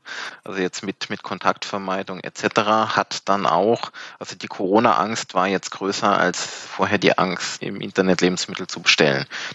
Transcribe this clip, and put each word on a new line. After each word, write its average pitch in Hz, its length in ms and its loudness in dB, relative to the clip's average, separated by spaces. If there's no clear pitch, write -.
Also 95 160 -8
jetzt 90 240 -2
mit, - 260 -8
mit 104 140 -8
Kontaktvermeidung 95 960 -4
et - 180 -12
cetera 110 580 2
hat - 320 -2
dann 98 200 2
auch, 104 440 2
also 90 160 -12
die 104 120 -12
Corona-Angst 107 840 2
war 92 140 4
jetzt 95 240 -2
größer 98 440 0
als 90 300 0
vorher - 540 -2
die 90 180 4
Angst, 92 460 -2
im 101 180 -8
Internet 95 400 2
Lebensmittel 90 460 -2
zu - 120 -10
bestellen. - 460 2